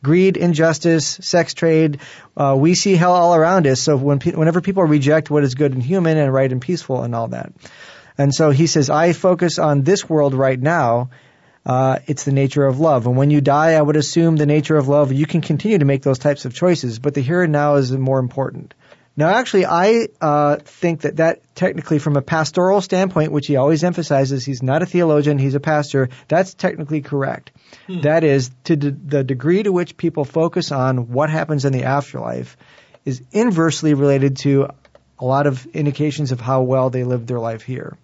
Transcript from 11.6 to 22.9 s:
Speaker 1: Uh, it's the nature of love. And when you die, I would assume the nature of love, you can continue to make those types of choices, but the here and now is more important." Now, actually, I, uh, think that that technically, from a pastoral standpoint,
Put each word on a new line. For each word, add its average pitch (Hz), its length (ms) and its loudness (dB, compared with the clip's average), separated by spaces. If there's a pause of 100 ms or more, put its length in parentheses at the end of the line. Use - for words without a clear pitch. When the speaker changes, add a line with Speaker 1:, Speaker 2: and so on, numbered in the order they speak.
Speaker 1:
Uh, 131 420 0
it's 143 160 -6
the 143 80 -2
nature 139 340 0
of 131 140 0
love. 143 260 2
And 123 120 0
when 143 140 2
you 147 100 4
die, 147 320 2
I 156 80 4
would 147 160 2
assume 160 400 2
the 151 80 2
nature 151 320 2
of 131 100 0
love, 143 240 2
you 139 140 0
can 160 160 -2
continue 190 360 -2
to 147 80 2
make 139 180 0
those 135 160 0
types 143 260 -2
of 120 80 -8
choices, 135 460 -2
but 139 160 -4
the 143 60 -2
here 175 220 0
and 160 80 0
now 147 240 2
is 131 160 0
more 131 280 0
important." 127 540 -8 (440)
Now, 156 140 2
actually, 208 340 0
I, 214 420 2 (140)
uh, 147 420 2
think - 380 -4
that 143 160 -4
that 165 240 0 (120)
technically, 165 460 -2
from 147 160 -2
a 139 60 0
pastoral 180 580 0
standpoint, 185 540 -2